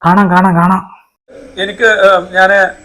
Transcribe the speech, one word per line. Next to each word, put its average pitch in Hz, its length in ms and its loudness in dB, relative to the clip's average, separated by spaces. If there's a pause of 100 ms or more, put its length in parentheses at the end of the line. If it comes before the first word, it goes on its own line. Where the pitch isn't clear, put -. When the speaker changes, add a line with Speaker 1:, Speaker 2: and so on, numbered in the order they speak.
Speaker 1:
കാണാം, 185 240 0
കാണാം, 180 260 0
കാണാം. 185 260 0 (760)
Speaker 2:
എനിക്ക്, 202 260 -6
ഏഹ്, 196 480 2
ഞാന്, 190 260 2 (260)